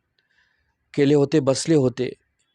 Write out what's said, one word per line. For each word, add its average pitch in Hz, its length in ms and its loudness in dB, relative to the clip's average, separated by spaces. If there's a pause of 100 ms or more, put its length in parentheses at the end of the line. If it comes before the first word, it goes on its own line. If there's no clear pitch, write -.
(920)
केले 143 220 2
होते, 143 240 0
बसले 135 360 0
होते. 127 380 -2 (420)